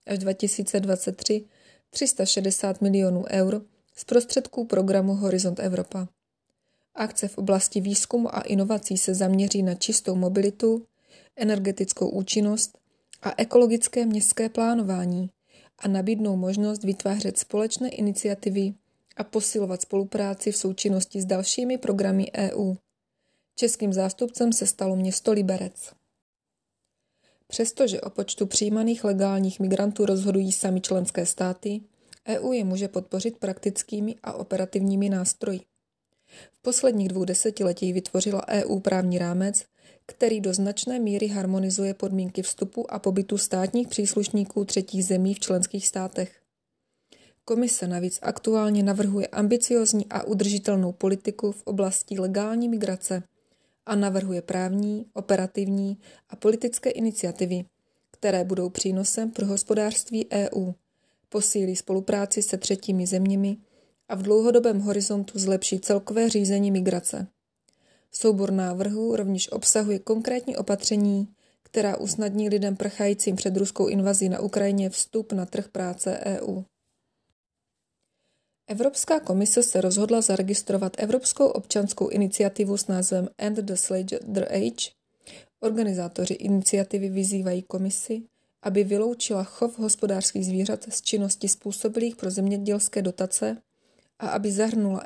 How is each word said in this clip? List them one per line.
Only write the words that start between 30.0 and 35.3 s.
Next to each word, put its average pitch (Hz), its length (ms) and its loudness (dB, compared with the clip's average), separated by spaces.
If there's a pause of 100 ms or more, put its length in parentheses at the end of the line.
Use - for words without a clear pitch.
rozhodují 196 460 2
sami 185 300 0
členské 185 440 -2
státy, 190 560 -4 (440)
E 220 140 -4
U 254 140 -2
je 233 100 0
může 190 240 -2
podpořit 190 500 -4
praktickými 208 840 -4
a - 100 -8
operativními 196 760 0
nástroji. 185 500 -2 (920)